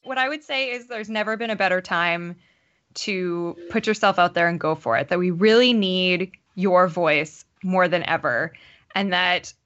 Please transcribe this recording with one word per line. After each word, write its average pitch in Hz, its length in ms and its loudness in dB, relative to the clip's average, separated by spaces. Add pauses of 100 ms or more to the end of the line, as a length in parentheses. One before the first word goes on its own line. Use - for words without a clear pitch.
What 254 140 -8
I 262 120 0
would 302 140 -8
say 269 280 -6
is 247 160 -10
there's 220 220 -10
never 214 280 -2
been 233 120 -4
a 214 60 -2
better 185 260 2
time 175 540 -2 (600)
to 175 640 -4 (120)
put 220 180 -2
yourself 208 300 2
out 175 160 4
there 170 140 2
and 170 120 -2
go 156 160 0
for 117 220 0
it, - 120 -2
that 180 100 0
we 180 120 0
really 220 420 4
need 185 580 0 (240)
your 185 320 4
voice 160 580 -2 (180)
more 185 240 2
than 170 200 0
ever, 147 460 -2 (420)
and 196 160 -2
that 180 420 0 (120)